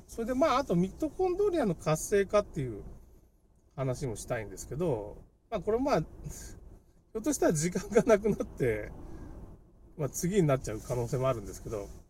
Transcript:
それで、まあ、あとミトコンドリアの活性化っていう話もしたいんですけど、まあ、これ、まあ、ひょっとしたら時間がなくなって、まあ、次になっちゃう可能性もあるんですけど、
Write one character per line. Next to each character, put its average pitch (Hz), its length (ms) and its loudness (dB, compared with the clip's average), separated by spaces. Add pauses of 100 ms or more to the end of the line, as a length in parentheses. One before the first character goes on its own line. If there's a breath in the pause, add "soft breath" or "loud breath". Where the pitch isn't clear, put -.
そ - 140 -10
れ 226 60 -2
で、 254 80 -2
ま 269 200 4
あ、 254 40 4
あ 285 60 0
と 214 100 0
ミ 180 160 2
ト 311 200 -4
コ 370 180 0
ン 359 80 0
ド 415 140 4
リ 339 100 2
ア 240 60 2
の 175 80 2
活 156 300 0
性 202 200 2
化 208 160 2
っ 202 40 -2
て - 160 -6
い 127 80 -2
う 101 140 -8 (960)
話 131 300 -2
も 107 80 -4
し - 100 -10
た 120 140 -2
い 104 60 -8
ん 101 40 -12
で 95 60 -12
す - 120 -14
け - 60 -8
ど、 120 420 0 (340)
ま 220 80 -2
あ、 - 20 -2
こ 185 100 0
れ、 226 80 4
ま 262 180 4
あ、 165 40 6
ひ 160 40 -2 (1080 loud breath)
ょ 220 60 -6
っ - 20 -8
と 294 100 2
し - 60 -2
た 349 80 4
ら 254 60 8
時 160 180 2
間 - 200 -4
が 208 120 6
な 214 160 8
く 214 100 0
な 202 140 4
っ - 40 -2
て、 107 440 0 (1040 loud breath)
ま 151 100 -2
あ、 - 20 -4
次 190 340 2
に 151 60 6
な 135 80 6
っ 127 40 -8
ち - 100 -6
ゃ 104 40 -4
う 110 60 -8
可 - 160 -4
能 120 100 0
性 131 120 -2
も 131 100 2
あ 135 40 4
る 113 80 -2
ん 98 60 -10
で 92 80 -10
す - 80 -14
け - 80 -10
ど、 101 180 -6 (220)